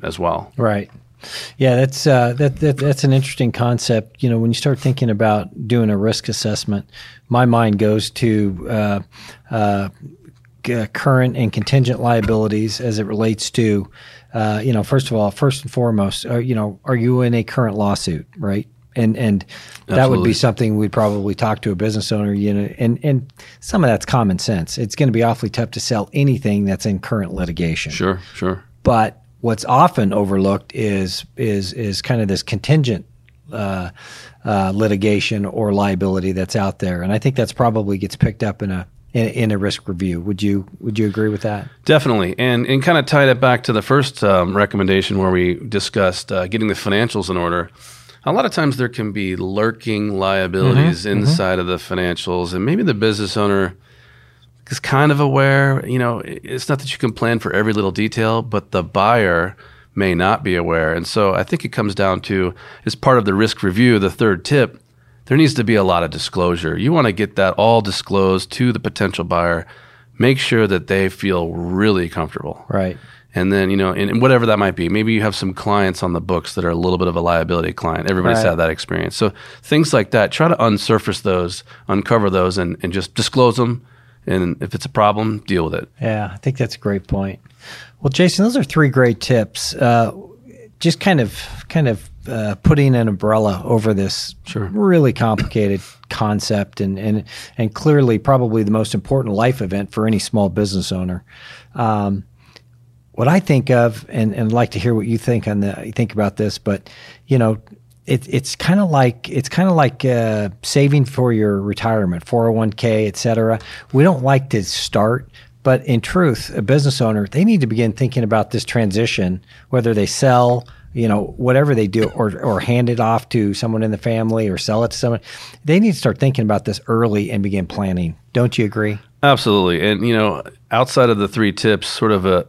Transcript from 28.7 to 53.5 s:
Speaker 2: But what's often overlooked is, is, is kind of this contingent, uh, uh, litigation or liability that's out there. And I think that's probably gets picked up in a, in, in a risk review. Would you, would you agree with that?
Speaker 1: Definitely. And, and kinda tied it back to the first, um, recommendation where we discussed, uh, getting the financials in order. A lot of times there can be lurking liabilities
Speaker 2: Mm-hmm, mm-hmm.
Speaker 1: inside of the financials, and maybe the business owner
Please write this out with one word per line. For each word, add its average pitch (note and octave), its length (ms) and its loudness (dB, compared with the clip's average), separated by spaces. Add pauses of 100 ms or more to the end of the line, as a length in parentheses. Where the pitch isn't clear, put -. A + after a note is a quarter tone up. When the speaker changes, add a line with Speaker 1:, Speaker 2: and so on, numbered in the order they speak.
Speaker 2:
But A2 360 2 (200)
what's A2+ 240 -2
often B2 480 2
overlooked G2 640 0
is, G2 480 -4 (120)
is, G2+ 360 -4
is G2+ 300 -6
kind A#2+ 200 0
of G2+ 60 0
this F#2+ 160 -2
contingent, B2 600 0 (480)
uh, F#2+ 380 -4 (540)
uh, F#2+ 300 0
litigation G#2 680 0
or G#2 280 -2
liability F#2+ 600 0
that's F#2 240 -4
out G2 220 -2
there. F2+ 240 -4
And F#2+ 100 -2
I A2 60 0
think C3+ 180 0
that's A2+ 160 0
probably G#2+ 460 0
gets G2 180 -6
picked - 280 0
up G2+ 180 -4
in G2+ 80 -4
a, F#2 160 -6 (260)
in, A2+ 180 0
in A#2 200 -2
a G#2 80 0
risk G2 300 -4
review. F2 320 -2
Would F#2+ 220 -6
you, G2+ 240 0 (120)
would G#2+ 220 -6
you G#2+ 80 2
agree G#2+ 220 0
with G2+ 120 -4
that? G#2 260 -6 (160)
Speaker 1:
Definitely. C3 540 2
And, B2 280 0
and C3+ 140 0
kinda D#3+ 220 2
tied C#3+ 260 4
it B2+ 120 2
back B2 240 2
to B2 80 -2
the G#2+ 100 0
first, C#3 400 0
um, F#2+ 340 2
recommendation G2 640 2
where F#2+ 140 2
we F2+ 220 2 (140)
discussed, G2 640 -2
uh, F#2 160 -2
getting A2 220 -2
the F#2+ 60 -2
financials G#2 540 0
in F#2 80 -2
order. F2 340 -2 (560)
A D3 60 0
lot A#3+ 140 0
of - 60 -4
times C#3+ 260 0
there B2 100 -2
can A2 240 -8
be F#2+ 240 -4
lurking G#2 800 -2
liabilities F#2+ 880 2
Speaker 2:
Mm-hmm, G#2+ 40 -4
mm-hmm. G2+ 120 0
Speaker 1:
inside G2+ 380 2
of F2+ 80 -2
the F2+ 100 -2
financials, F2+ 800 -4
and F#2 100 -2
maybe F#3 180 0
the D#3 120 0
business G#2 420 -2
owner G2 400 0 (920)